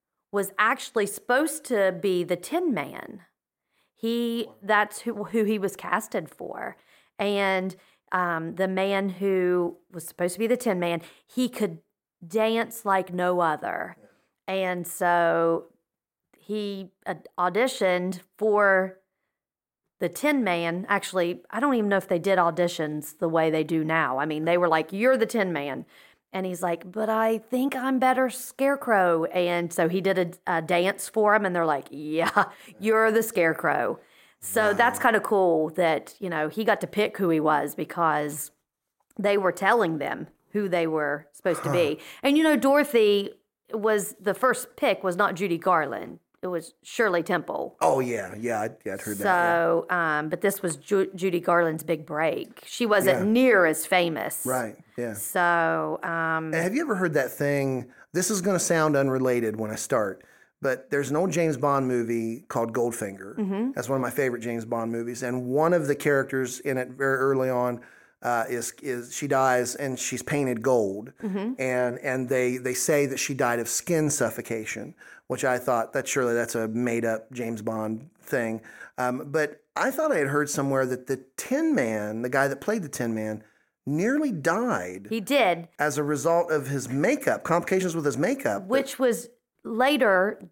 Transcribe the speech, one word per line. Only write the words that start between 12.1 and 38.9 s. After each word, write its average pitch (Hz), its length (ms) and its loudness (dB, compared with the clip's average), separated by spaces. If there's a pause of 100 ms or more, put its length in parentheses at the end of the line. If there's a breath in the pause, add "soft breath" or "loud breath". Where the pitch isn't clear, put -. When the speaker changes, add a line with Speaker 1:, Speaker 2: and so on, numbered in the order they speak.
Speaker 1:
dance 220 600 -2
like 190 280 0
no 180 280 0
other. 156 540 -2 (520 soft breath)
And 185 400 -2
so 170 800 2 (720)
he, 202 540 -8 (140)
uh, 180 100 -6 (220)
auditioned 185 840 0 (160)
for 196 640 4 (1000)
the 190 100 -2
Tin 285 340 0
Man. 170 440 -2
Actually, 185 640 -2
I 214 100 -6
don't 277 140 2
even 208 160 2
know 196 80 4
if 185 100 -2
they 180 120 0
did 185 180 2
auditions 165 800 0
the 175 120 -2
way 160 200 2
they 156 140 2
do 156 200 -2
now. 156 360 0
I 147 60 0
mean, 156 200 -4
they 170 120 4
were 175 120 4
like, 160 240 0
"You're 240 240 4
the 220 80 2
Tin 196 260 0
Man." 143 340 -4 (460 soft breath)
And 190 140 -4
he's 180 160 -6
like, 175 300 -4
"But 214 180 -4
I 220 300 2
think 254 360 -2
I'm 262 240 0
better 254 300 4
Scarecrow." 208 960 2
And 175 480 0
so 165 160 2
he 190 100 0
did 180 380 0 (100)
a, 180 100 2
a 165 40 0
dance 175 480 0
for 208 260 4
him, 208 100 2
and 180 100 0
they're 170 100 2
like, 143 240 0
"Yeah, 156 560 0 (180 loud breath)
<laughs> - 160 -20
you're 220 320 4
the 220 120 4
Scarecrow." 156 760 0 (400 soft breath)
So 220 280 0
Speaker 2:
Wow. 208 60 4
Speaker 1:
that's 240 260 2
kinda 226 200 4
cool 170 520 4
that, 165 480 0
you 185 100 -6
know, 156 180 -2
he 208 160 -4
got 202 180 2
to 180 60 -6
pick 208 300 -2
who 190 120 0
he 160 100 4
was 151 340 2
because 151 800 -2 (640)